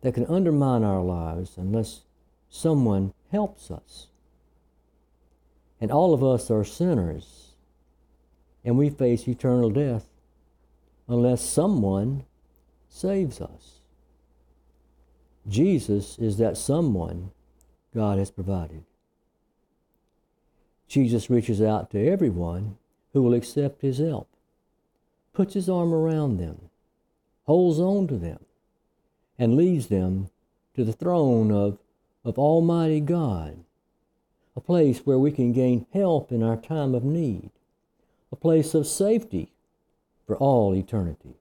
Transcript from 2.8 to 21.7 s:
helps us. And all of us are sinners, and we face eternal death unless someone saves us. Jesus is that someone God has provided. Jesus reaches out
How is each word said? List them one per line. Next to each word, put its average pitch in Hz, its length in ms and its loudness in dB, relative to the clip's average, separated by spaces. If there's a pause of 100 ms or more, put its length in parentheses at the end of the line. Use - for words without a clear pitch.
helps 202 380 -6
us. - 380 -18 (1700)
And 113 100 -4
all 165 220 4
of 127 100 2
us 127 260 2
are 107 140 2
sinners, 104 920 -4 (1080)
and 120 140 2
we 147 120 4
face 123 380 0
eternal 123 420 2
death 120 380 -2 (1000)
unless 120 340 2
someone 131 800 0 (640)
saves 190 540 -4
us. - 380 -18 (1700)
Jesus 107 680 0
is 110 200 -2
that 110 200 0
someone 95 760 -2 (640)
God 104 240 0
has 98 140 -4
provided. 87 540 -8 (2000)
Jesus 120 420 0
reaches 110 320 0
out 107 300 0